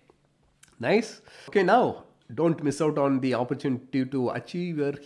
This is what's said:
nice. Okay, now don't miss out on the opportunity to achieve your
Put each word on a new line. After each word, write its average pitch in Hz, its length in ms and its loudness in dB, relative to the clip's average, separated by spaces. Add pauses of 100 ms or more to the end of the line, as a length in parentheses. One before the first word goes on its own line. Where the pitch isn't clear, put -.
(800)
nice. 180 420 0 (280)
Okay, 190 140 2
now 185 400 2 (320)
don't 151 260 2
miss 143 200 -2
out 151 160 0
on 139 240 2
the 131 120 0
opportunity 123 720 -2
to 127 260 -2
achieve 175 480 -6
your 143 140 0 (120)